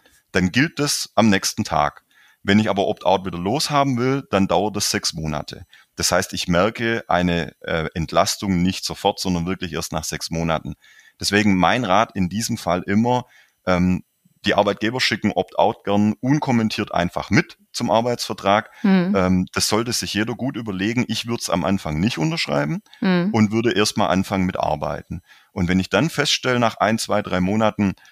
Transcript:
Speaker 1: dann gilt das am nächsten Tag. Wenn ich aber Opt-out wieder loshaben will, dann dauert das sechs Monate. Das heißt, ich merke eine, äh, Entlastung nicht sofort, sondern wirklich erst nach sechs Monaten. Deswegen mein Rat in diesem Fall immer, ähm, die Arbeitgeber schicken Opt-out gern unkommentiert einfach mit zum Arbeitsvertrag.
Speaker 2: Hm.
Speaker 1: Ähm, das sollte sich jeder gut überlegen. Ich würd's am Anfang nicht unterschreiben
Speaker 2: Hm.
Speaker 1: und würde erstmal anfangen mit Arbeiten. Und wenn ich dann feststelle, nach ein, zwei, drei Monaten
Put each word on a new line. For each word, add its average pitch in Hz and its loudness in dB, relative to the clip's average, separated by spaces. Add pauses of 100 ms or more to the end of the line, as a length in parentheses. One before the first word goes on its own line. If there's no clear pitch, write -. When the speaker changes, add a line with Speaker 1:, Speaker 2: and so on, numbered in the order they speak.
(320)
Speaker 1:
dann 92 0
gilt 147 0
das - -4
am 110 4
nächsten 98 0
Tag. 73 -2 (380)
Wenn 101 4
ich - 2
aber - 0
Opt-out - 0
wieder 85 -6
loshaben 135 0
will, 131 0
dann 98 2
dauert 98 0
das - -2
sechs - -4
Monate. 78 -8 (300)
Das - -2
heißt, 90 0
ich - -6
merke 113 0
eine, 87 0
äh, 80 -4
Entlastung 90 0
nicht 92 0
sofort, 98 -2
sondern 87 -2
wirklich 90 -6
erst 80 -8
nach 80 -6
sechs - -8
Monaten. 82 -4 (440)
Deswegen 104 4
mein 95 2
Rat 101 2
in 92 0
diesem 107 -4
Fall 90 -2
immer, 117 2 (400)
ähm, 90 2 (400)
die 101 2
Arbeitgeber 104 0
schicken 107 0
Opt-out - 0
gern 104 2
unkommentiert 120 0
einfach - -2
mit - 0 (140)
zum 117 -4
Arbeitsvertrag. 110 0 (120)
Speaker 2:
Hm. 190 2
Speaker 1:
Ähm, 92 2
das - -2
sollte 120 0
sich - -6
jeder 110 -2
gut 120 -6
überlegen. 110 -2
Ich 110 -6
würd's 117 -6
am 85 0
Anfang 82 -2
nicht 107 0
unterschreiben 156 -2 (160)
Speaker 2:
Hm. 180 0
Speaker 1:
und 107 2
würde 113 2
erstmal 101 0
anfangen 95 0
mit 92 -2
Arbeiten. 78 -4 (280)
Und 95 -2
wenn 92 4
ich 92 -2
dann 131 2
feststelle, 131 0
nach 117 0
ein, 110 2
zwei, 104 -2
drei 92 -2
Monaten 101 2 (180)